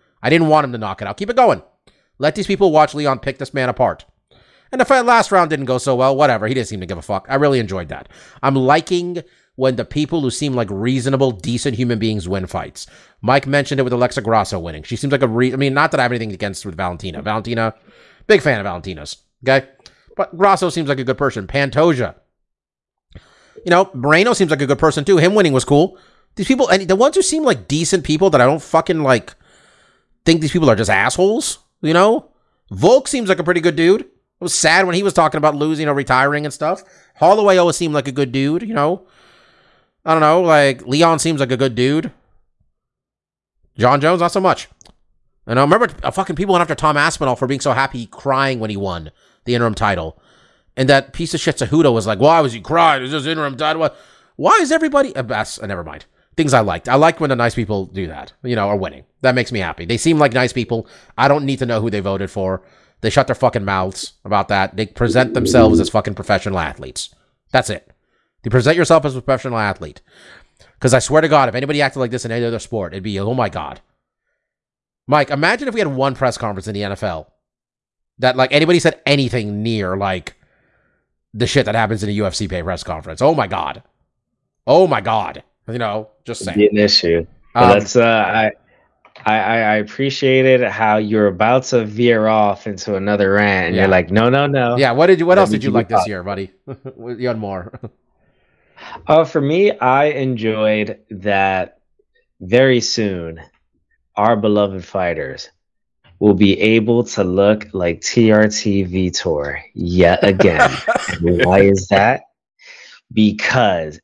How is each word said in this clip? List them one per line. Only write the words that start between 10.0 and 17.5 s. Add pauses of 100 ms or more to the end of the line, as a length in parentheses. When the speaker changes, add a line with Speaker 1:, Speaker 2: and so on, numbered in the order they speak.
Speaker 1:
who
seem
like
reasonable,
decent
human
beings
win
fights. (340)
Mike
mentioned
it
with
Alexa
Grasso
winning.
She
seems
like
a
re-,
I
mean,
not
that
I
have
anything
against
with
Valentina.
Valentina, (520)